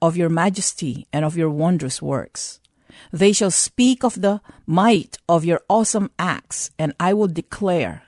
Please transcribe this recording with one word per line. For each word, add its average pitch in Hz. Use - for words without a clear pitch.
of 170
your 170
majesty 165
and 151
of 165
your 160
wondrous 151
works. -
They 196
shall 196
speak -
of 226
the 202
might 190
of 165
your 170
awesome 214
acts, -
and 156
I 180
will 208
declare 165